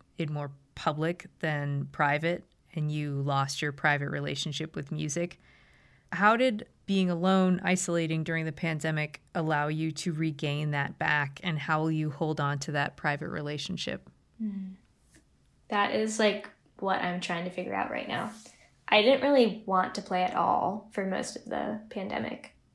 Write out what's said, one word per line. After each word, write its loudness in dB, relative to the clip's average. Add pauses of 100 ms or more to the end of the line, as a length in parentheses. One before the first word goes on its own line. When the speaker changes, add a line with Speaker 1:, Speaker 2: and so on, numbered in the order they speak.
(180)
Speaker 1:
it -2
more -6 (220)
public -2 (120)
than -2
private, 0 (280)
and -2
you -2
lost 0
your -2
private 2
relationship -4
with -6
music. -4 (720)
How 6
did 2 (200)
being 4
alone, 4
isolating 2
during -2
the -4
pandemic -2 (140)
allow 2
you 0
to -4
regain -2
that -2
back, 0
and -2
how 2
will 2
you 0
hold 0
on 0
to -6
that -2
private -2
relationship? -6 (300)
Speaker 2:
Hmm. -6 (920)
That 0
is, 0
like, 2 (320)
what 0
I'm -2
trying -4
to -6
figure -6
out -2
right -4
now. -4 (560)
I 6
didn't 6
really 4
want 2
to -6
play 0
at -2
all 0
for -2
most -4
of -14
the -4
pandemic. -6 (220)